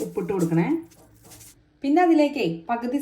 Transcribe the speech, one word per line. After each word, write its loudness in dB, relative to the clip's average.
ഉപ്പിട്ട് -6
കൊടുക്കണേ. 0
പിന്നെ 4
അതിലേക്ക് 2
പകുതി -4